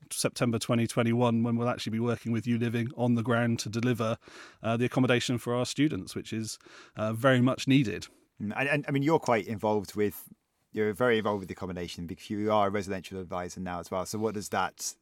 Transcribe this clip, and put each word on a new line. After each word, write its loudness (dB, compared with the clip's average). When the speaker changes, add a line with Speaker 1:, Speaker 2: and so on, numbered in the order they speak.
Speaker 1:
September 0
twenty 0
twenty-one, 2
when 2
we'll 0
actually -4
be -2
working -2
with -2
U 2
Living 0
on 4
the 0
ground 2
to -6
deliver, 0
uh, 0
the 0
accommodation 2
for -4
our 0
students, -2
which -8
is, -8
uh, -2
very 6
much 2
needed. 4
Speaker 2:
Mm, -4
and, -2
and, 0
I -2
mean, 2
you're 4
quite 2
involved 0
with, -2
you're 0
very 4
involved 0
with -10
the -10
accommodation -8
because -12
you 0
are 6
a 2
residential -4
advisor -8
now -6
as -12
well. -2
So -8
what -2
does -8
that -4